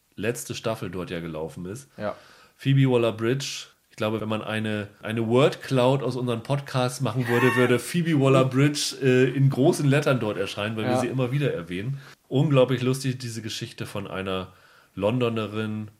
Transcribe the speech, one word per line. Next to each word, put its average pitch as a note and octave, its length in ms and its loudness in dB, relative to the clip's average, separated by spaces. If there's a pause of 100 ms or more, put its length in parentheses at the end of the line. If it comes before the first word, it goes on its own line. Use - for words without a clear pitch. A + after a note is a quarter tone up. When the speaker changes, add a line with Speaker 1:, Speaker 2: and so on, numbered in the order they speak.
(160)
Speaker 1:
letzte A#2 380 -6
Staffel A2 360 -6
dort F2 200 -8
ja E2+ 100 -6
gelaufen E2 460 -10
ist. G#2 300 -14
Speaker 2:
Ja. G#2 180 -8 (420)
Speaker 1:
Phoebe C3+ 340 4
Waller-Bridge. A#2 760 0 (240)
Ich - 60 -20
glaube, A2 240 -2
wenn G#2+ 80 -6
man A2 140 -4
eine, G#2+ 460 -4 (140)
eine A2+ 240 -4
Word C3 360 4
Cloud C3+ 400 2
aus B2+ 140 -4
unseren A#2+ 260 -4
Podcasts C3 580 -2
machen B2 280 -2
würde, A#2+ 280 4
würde B2 220 4
Phoebe D#3+ 420 0
Waller-Bridge, C3+ 840 4
äh, B2+ 220 6 (100)
in C#3 160 4
großen D3 380 2
Lettern C3 320 2
dort G#2+ 180 -2
erscheinen, G#2 380 -4
weil A2 80 -2
wir B2+ 80 0
Speaker 2:
Ja. B2+ 80 2
Speaker 1:
sie B2 80 -2
immer B2 240 -2
wieder C#3+ 220 0
erwähnen. F2+ 440 -6 (300)
Unglaublich C3 540 4
lustig, C3 360 0
diese A2+ 240 -10
Geschichte A2 440 -10
von G2+ 200 -10
einer F#2 420 -6 (460)
Londonerin, G#2+ 960 -2 (120)